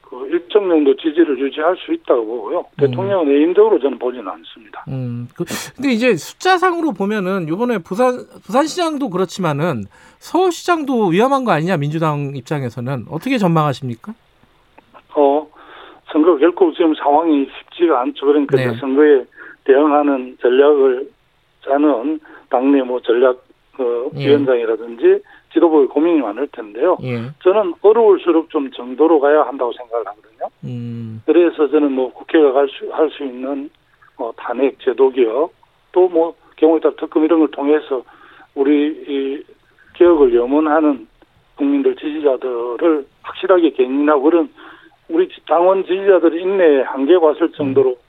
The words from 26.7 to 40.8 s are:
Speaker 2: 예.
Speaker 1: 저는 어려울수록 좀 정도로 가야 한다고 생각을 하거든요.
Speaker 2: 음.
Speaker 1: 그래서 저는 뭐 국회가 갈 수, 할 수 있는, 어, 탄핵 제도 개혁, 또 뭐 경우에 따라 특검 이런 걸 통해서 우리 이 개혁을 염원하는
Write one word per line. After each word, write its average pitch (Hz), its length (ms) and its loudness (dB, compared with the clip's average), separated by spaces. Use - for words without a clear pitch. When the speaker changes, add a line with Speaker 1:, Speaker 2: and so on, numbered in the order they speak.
Speaker 2:
예. 123 280 -8
Speaker 1:
저는 185 400 0
어려울수록 190 680 4
좀 139 220 -6
정도로 135 480 0
가야 147 220 4
한다고 127 300 -4
생각을 117 340 -8
하거든요. - 420 -14
Speaker 2:
음. 117 640 -12
Speaker 1:
그래서 160 420 2
저는 147 240 0
뭐 127 200 -4
국회가 147 400 0
갈 139 160 2
수, - 240 -12
할 151 180 0
수 - 140 -14
있는, 135 440 -10
어, 117 200 -8
탄핵 123 440 -4
제도 131 300 2
개혁, 127 420 -2
또 185 160 2
뭐 165 260 0
경우에 156 240 4
따라 147 180 0
특검 156 260 -2
이런 160 160 2
걸 143 100 2
통해서 143 520 -2
우리 147 340 2
이 139 340 -6
개혁을 151 400 6
염원하는 147 720 0